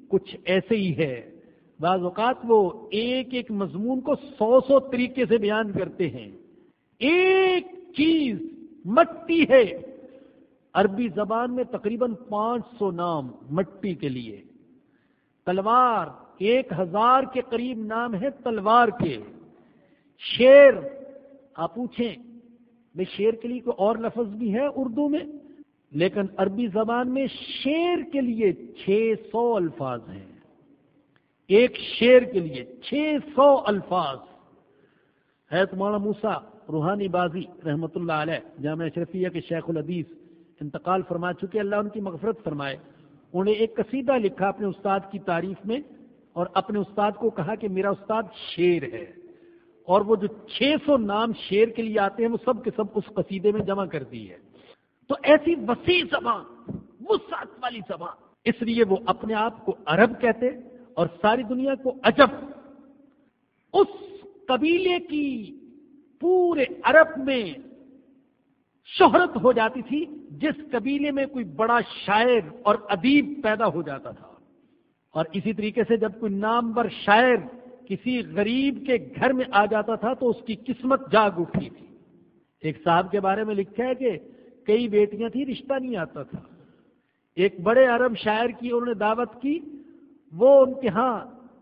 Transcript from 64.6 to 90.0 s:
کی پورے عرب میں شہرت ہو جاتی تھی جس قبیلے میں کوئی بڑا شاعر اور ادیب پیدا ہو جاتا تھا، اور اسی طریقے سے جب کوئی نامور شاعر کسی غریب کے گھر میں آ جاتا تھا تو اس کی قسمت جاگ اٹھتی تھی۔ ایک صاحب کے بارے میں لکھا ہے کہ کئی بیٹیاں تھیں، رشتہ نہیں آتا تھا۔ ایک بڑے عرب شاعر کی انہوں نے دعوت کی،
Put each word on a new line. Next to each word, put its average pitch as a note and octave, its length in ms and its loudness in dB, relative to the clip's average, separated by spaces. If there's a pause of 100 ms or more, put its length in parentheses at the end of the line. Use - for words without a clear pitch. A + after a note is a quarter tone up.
کی C4 580 -6 (640)
پورے E4+ 440 2 (180)
عرب - 420 6
میں B3 280 -2 (1300)
شہرت E4+ 580 4
ہو B3+ 100 6
جاتی A3+ 300 -2
تھی D4 240 -6 (240)
جس G3+ 420 -6
قبیلے C#4 380 -2
میں C#4 160 -2
کوئی C4+ 180 -8
بڑا A3 340 0 (280)
شاعر G#3+ 560 2
اور G#3 120 4 (140)
ادیب C#4 540 2
پیدا G#3+ 240 0
ہو E3+ 160 -2
جاتا C3+ 280 -12
تھا، - 180 -20 (840)
اور D#3+ 220 -2
اسی G3+ 200 -2
طریقے G#3+ 360 -2
سے A#3 80 4
جب G#3+ 240 -2
کوئی G#3+ 140 -4
نامور A3+ 500 0 (200)
شاعر A#3 320 6 (520)
کسی A#3+ 340 -4 (120)
غریب A#3+ 520 0
کے B3+ 100 2 (200)
گھر C4 160 2
میں B3+ 180 -2
آ G#3 160 4
جاتا G#3+ 280 -2
تھا A3+ 200 -4
تو B3 140 -2
اس A3+ 80 0 (100)
کی A3 80 -6
قسمت C4 580 -4
جاگ G#3 240 4
اٹھتی E3+ 320 -4
تھی۔ - 180 -20 (760)
ایک - 240 -8
صاحب F3 260 2
کے G3+ 100 0
بارے G3 240 0
میں G#3+ 100 -4
لکھا G3+ 300 -4
ہے B3+ 100 -2
کہ B3 240 -2 (480)
کئی A#3 220 2
بیٹیاں G#3 400 2
تھیں، B3 160 -4
رشتہ C4+ 340 -6
نہیں B3+ 180 -6
آتا D#3 260 -8
تھا۔ - 160 -12 (960)
ایک F#3+ 240 0
بڑے A#3+ 260 6
عرب A#3+ 300 2
شاعر A3 320 0
کی A#3+ 220 -8
انہوں A#3+ 160 0
نے A#3+ 80 -2
دعوت A3 480 -2
کی، D4 160 -2 (760)